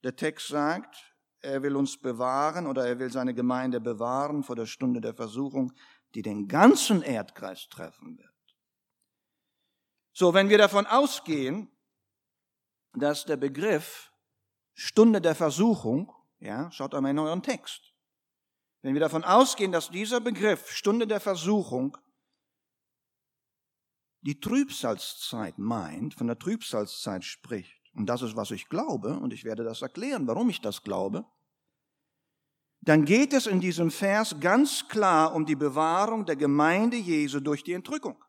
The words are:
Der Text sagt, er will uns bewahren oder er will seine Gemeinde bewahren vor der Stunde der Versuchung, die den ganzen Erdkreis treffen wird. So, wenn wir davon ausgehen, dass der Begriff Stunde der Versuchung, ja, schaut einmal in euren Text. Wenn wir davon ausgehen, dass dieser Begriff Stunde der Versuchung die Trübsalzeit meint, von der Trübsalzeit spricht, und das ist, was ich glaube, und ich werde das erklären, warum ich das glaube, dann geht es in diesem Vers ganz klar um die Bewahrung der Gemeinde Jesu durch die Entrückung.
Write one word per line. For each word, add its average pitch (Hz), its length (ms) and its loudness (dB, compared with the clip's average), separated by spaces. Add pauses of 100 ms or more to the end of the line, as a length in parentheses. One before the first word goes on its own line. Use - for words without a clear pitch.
Der 127 140 -6
Text 156 320 -6
sagt, 151 480 -2 (440)
er 135 220 -4
will 143 140 0
uns 139 220 0
bewahren 135 680 -2
oder 131 200 -2
er 123 120 -2
will 127 120 -4
seine 127 220 -2
Gemeinde 123 480 -2
bewahren 127 640 -2
vor 123 140 -6
der 113 100 -6
Stunde 123 340 -2
der 113 140 -6
Versuchung, 127 580 -4 (420)
die 110 80 -8
den 101 260 -6
ganzen 196 520 6
Erdkreis 98 680 -8
treffen - 500 -18
wird. - 100 -20 (1800)
So, 175 220 4
wenn 196 140 6
wir 208 100 8
davon 202 280 6
ausgehen, 180 840 0 (1200)
dass 147 320 -2
der 151 120 -2
Begriff 151 760 -4 (640)
Stunde 214 460 6
der 160 160 2
Versuchung, 160 760 0 (280)
ja, 120 320 -8
schaut 135 220 -8
einmal 139 180 0
in 147 60 0
euren 156 240 -2
Text. - 460 -8 (960)
Wenn 135 120 -2
wir 147 60 0
davon 156 240 0
ausgehen, 196 480 4
dass 165 180 -2
dieser 214 300 -4
Begriff 208 500 -2
Stunde 220 360 0
der 208 140 -2
Versuchung 165 760 -2 (2250)
die 143 200 -6
Trübsalzeit 120 1160 -4
meint, 101 560 -6
von - 120 -4
der 117 120 -4
Trübsalzeit 107 840 -6
spricht, - 500 -12 (200)
und 104 120 -4
das 120 160 -2
ist, 110 140 -6
was 110 140 -6
ich 101 180 -12
glaube, 143 500 -4
und 120 140 -6
ich 113 120 -16
werde 113 200 -6
das 113 180 -8
erklären, 185 440 -6
warum 208 220 0
ich 185 120 -2
das - 220 -6
glaube, 98 420 -4 (1600)
dann 156 240 6
geht 254 280 4
es 262 140 2
in 190 140 2
diesem 170 300 0
Vers 202 480 0
ganz 220 480 2
klar 165 480 4
um 156 100 0
die 151 120 0
Bewahrung 165 680 0
der 165 120 -2
Gemeinde 156 600 2
Jesu 151 440 0
durch 147 240 -4
die 170 80 -6
Entrückung. 262 560 -8